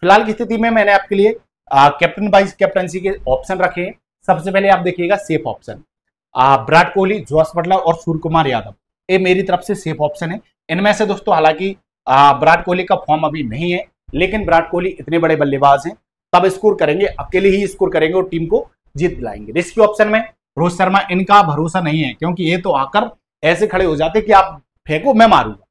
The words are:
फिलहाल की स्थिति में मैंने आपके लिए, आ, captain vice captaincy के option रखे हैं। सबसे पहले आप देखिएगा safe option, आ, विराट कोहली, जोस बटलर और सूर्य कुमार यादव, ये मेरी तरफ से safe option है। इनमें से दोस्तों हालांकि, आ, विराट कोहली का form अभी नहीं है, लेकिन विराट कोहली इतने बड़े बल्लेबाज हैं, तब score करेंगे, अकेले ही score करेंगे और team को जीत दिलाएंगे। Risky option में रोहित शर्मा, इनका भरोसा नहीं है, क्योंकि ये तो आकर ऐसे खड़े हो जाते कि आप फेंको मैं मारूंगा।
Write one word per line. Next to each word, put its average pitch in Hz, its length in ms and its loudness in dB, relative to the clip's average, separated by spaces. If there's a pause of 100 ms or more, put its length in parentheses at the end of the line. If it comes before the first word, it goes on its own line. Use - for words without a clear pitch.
फिलहाल 196 220 4
की 220 80 -4
स्थिति 226 240 -4
में 226 140 0
मैंने 208 220 2
आपके 196 220 0
लिए, 208 220 2 (340)
आ, 139 200 6
captain 170 380 -2
vice 196 240 4
captaincy 180 480 -4
के 190 140 -4 (140)
option 131 300 -4
रखे 175 220 -2
हैं। 185 140 -8 (340)
सबसे 175 240 -2
पहले 196 160 2
आप 190 100 4
देखिएगा 175 380 -2
safe - 300 -4
option, 110 360 -14 (520)
आ, 131 220 4
विराट 160 380 2
कोहली, 196 260 -2
जोस 156 360 0
बटलर 175 200 0
और 170 180 0
सूर्य 160 240 -6
कुमार 160 280 -2
यादव, 117 280 -6 (340)
ये 190 100 2
मेरी 185 240 0
तरफ 180 180 -2
से 170 140 -6
safe 160 260 -8
option 151 300 -4
है। 180 100 -10 (280)
इनमें 196 240 0
से 208 140 0
दोस्तों 196 280 -2
हालांकि, 160 400 0 (320)
आ, 139 260 6
विराट 156 320 2
कोहली 180 200 -2
का 185 120 0
form 156 260 -2
अभी 156 200 -4
नहीं 139 300 -4
है, 180 120 -4 (300)
लेकिन 190 260 -2
विराट 165 300 0
कोहली 180 200 -2
इतने 156 280 -6
बड़े 160 180 2
बल्लेबाज 139 500 2
हैं, - 80 -8 (380)
तब 269 160 4
score 208 280 0
करेंगे, 170 300 0
अकेले 180 420 -2
ही 196 180 0
score 185 240 -2
करेंगे 160 240 0
और 185 140 -2
team 165 180 -6
को 208 200 -2 (280)
जीत 170 220 -4
दिलाएंगे। 107 360 -12
Risky 175 280 -4
option 208 280 2
में 214 120 0 (380)
रोहित 175 200 -2
शर्मा, 190 220 2 (100)
इनका 190 320 4
भरोसा 160 380 -2
नहीं 160 220 -2
है, 127 100 -4
क्योंकि 175 320 -4
ये 170 140 0
तो 180 120 -4
आकर 143 400 0 (320)
ऐसे 165 240 2
खड़े 190 180 0
हो 160 120 0
जाते 165 240 0
कि 214 120 0
आप 190 280 2 (260)
फेंको 175 280 0
मैं 226 120 6
मारूंगा। 120 440 2